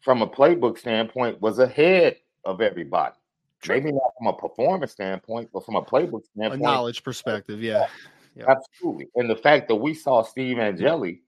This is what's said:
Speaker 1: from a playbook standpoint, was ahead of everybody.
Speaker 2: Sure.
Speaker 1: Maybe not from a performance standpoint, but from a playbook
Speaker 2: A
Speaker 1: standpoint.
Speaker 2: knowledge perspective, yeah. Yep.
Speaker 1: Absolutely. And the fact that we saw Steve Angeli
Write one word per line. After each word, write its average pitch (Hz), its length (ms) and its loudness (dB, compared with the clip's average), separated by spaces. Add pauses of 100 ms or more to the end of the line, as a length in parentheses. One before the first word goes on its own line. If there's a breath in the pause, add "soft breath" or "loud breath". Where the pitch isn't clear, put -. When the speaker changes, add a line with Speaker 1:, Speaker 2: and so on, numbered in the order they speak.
Speaker 1:
from 127 200 2
a 104 60 0
playbook 139 500 2
standpoint, 113 640 -4
was 107 160 0
ahead 156 640 4 (240)
of 185 160 -4
everybody. 82 540 -2 (480)
Speaker 2:
Sure. 156 120 -2
Speaker 1:
Maybe 147 160 -2
not 135 260 -2
from 113 100 -2
a 98 60 0
performance 143 580 -2
standpoint, 104 600 -8
but 113 140 -10
from 110 100 -6
a 87 60 0
playbook 135 420 -2
Speaker 2:
A - 40 -20
Speaker 1:
standpoint. 110 340 -6
Speaker 2:
knowledge 120 420 -2
perspective, 107 580 -8
yeah. 110 280 -2 (460 loud breath)
Yep. 113 120 -4
Speaker 1:
Absolutely. 135 680 -2
And 120 140 0
the 110 60 2
fact 147 320 2
that 113 80 2
we 135 180 -2
saw 131 280 2
Steve 127 380 -4
Angeli 107 680 -2